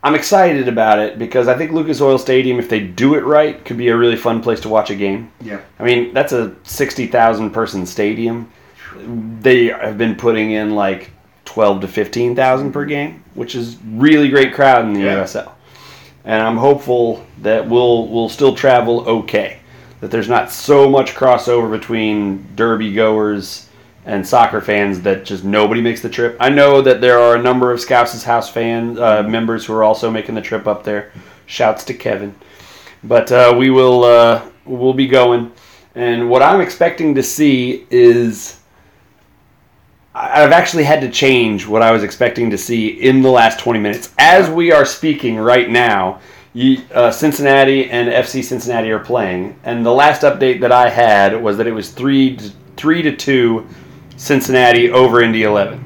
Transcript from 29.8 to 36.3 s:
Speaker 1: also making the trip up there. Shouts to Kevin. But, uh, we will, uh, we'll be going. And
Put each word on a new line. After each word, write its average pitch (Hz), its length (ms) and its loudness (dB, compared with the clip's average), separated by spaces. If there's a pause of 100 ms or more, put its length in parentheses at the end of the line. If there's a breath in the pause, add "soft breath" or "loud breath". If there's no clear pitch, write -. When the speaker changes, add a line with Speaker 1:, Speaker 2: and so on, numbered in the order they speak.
Speaker 1:
also 110 300 0
making 110 240 -8
the 107 40 -6
trip 104 280 -8
up 104 160 -6
there. 104 260 -8 (360 loud breath)
Shouts - 400 -2
to 131 80 -8
Kevin. 101 380 -8 (680 loud breath)
But, 117 300 0
uh, 123 260 6
we 131 120 4
will, 127 340 4
uh, 117 380 4 (220)
we'll 131 280 -2
be 131 160 -2
going. 120 420 2 (460 soft breath)
And 120 340 -2